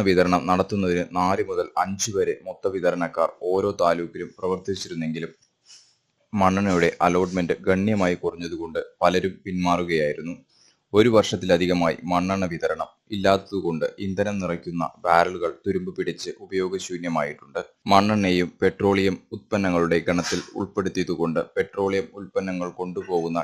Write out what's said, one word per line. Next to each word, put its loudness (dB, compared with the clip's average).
വിതരണം 4
നടത്തുന്നതിന് 0
നാല് 0
മുതൽ -2
അഞ്ച് -4
വരെ 0
മൊത്ത -8
വിതരണക്കാർ 0
ഓരോ 2
താലൂക്കിലും -2
പ്രവർത്തിച്ചിരുന്നെങ്കിലും -6
മണ്ണെണ്ണയുടെ 4
അലോട്ട്മെന്റ് 2
ഗണ്യമായി 2
കുറഞ്ഞതുകൊണ്ട് -6
പലരും 2
പിന്മാറുകയായിരുന്നു. -2
ഒരു 8
വർഷത്തിലധികമായി 2
മണ്ണെണ്ണ 0
വിതരണം -4
ഇല്ലാത്തതുകൊണ്ട് 0
ഇന്ധനം -2
നിറയ്ക്കുന്ന -4
ബാരലുകൾ 2
തുരുമ്പ് -2
പിടിച്ച് -6
ഉപയോഗശൂന്യമായിട്ടുണ്ട്. -4
മണ്ണെണ്ണയും 4
പെട്രോളിയം 2
ഉത്പന്നങ്ങളുടെ 0
ഗണത്തിൽ 0
ഉൾപ്പെടുത്തിയതുകൊണ്ട് -2
പെട്രോളിയം -2
ഉത്പന്നങ്ങൾ -6
കൊണ്ടുപോകുന്ന -4